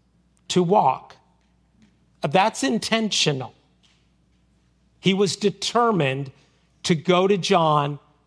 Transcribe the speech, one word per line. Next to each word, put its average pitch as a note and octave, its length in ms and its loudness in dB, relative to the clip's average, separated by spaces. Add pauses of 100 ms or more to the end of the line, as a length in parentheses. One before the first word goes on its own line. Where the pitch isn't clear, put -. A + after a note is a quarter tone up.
(480)
to F3+ 160 0
walk. E3+ 540 0 (1000)
That's F#3+ 440 0
intentional. G#3 920 -2 (1400)
He F#3+ 160 2
was G3 220 -2
determined E3+ 960 -2 (500)
to F3 140 0
go F3+ 320 2
to G3+ 100 2
John D3+ 640 0 (260)